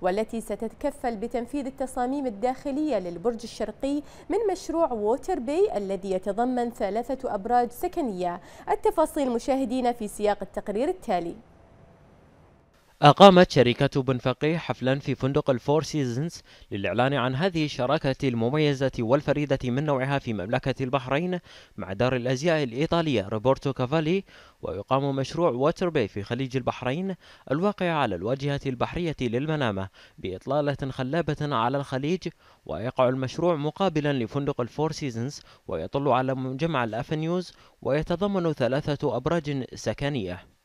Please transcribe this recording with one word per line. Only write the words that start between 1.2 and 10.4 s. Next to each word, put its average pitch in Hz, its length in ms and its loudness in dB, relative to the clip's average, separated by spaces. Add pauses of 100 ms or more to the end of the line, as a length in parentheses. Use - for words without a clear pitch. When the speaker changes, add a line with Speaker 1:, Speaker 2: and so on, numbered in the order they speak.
Speaker 1:
التصاميم 262 600 -4
الداخلية 262 720 -2
للبرج 180 440 -4
الشرقي 269 600 -4 (260)
من 370 100 0 (140)
مشروع 320 400 0
ووتر 240 460 0
باي 302 380 0
الذي 196 340 -4
يتضمن 233 600 0
ثلاثة 233 640 -4
أبراج 240 360 0
سكنية. 185 720 -4 (300)
التفاصيل 320 600 0
مشاهدينا 247 640 0
في 220 160 -6
سياق 202 340 0